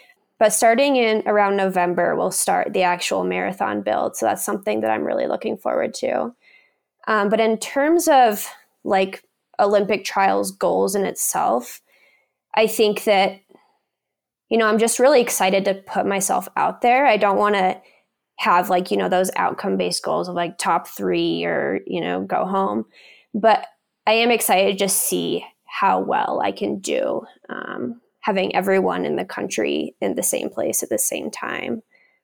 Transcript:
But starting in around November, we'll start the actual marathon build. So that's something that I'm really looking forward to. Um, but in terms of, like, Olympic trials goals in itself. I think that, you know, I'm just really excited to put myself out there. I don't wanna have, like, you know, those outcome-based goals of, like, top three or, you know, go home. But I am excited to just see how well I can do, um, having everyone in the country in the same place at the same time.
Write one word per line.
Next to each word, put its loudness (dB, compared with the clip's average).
But 4
starting 4
in 2
around 2
November, 0
we'll 0
start 0
the 2
actual 0
marathon -2
build. -2
So -2
that's -2
something -4
that 0
I'm -2
really -2
looking -4
forward -2
to. -4
Um, 2
but 2
in 2
terms 0
of, 4
like, -2
Olympic 2
trials 0
goals 0
in 0
itself. -2
I 4
think 0
that, 2
you 2
know, 4
I'm 2
just 2
really 6
excited 2
to 0
put -4
myself -2
out -2
there. 4
I 4
don't 2
wanna 2
have, 2
like, 0
you 0
know, 0
those 2
outcome-based -2
goals -2
of, -8
like, -4
top 0
three -2
or, -2
you -6
know, -4
go -2
home. -2
But 2
I 4
am 2
excited 2
to -4
just 0
see -4
how 0
well -2
I -2
can -4
do, -2
um, -10
having -2
everyone 0
in -2
the -4
country -4
in -2
the -4
same -2
place -4
at -6
the -2
same -4
time. -8